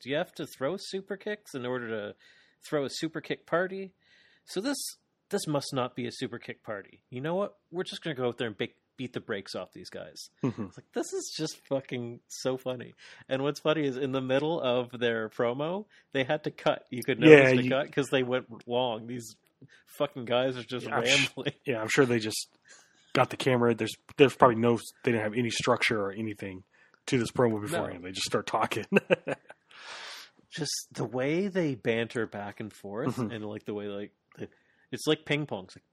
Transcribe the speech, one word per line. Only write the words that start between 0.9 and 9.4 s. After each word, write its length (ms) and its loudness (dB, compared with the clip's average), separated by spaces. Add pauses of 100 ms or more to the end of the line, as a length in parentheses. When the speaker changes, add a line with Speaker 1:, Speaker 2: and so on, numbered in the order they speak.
Speaker 1:
kicks 380 -10
in 120 -8
order 240 -4
to 260 -6 (520)
throw 180 0
a 40 -4
super 320 -6
kick 240 -8
party? 480 -2 (520)
So 160 -6
this, 160 -2 (520)
this 160 -4
must 300 -2
not 200 -2
be 120 -6
a 40 -6
super 280 -8
kick 240 -14
party. 380 -12 (100)
You 100 -10
know 140 -2
what? 200 -4 (160)
We're 120 -4
just 200 -12
gonna 120 -4
go 140 0
out 100 -4
there 80 -2
and 100 -8
be-, 160 -4 (240)
beat 160 -8
the 80 -8
brakes 320 -8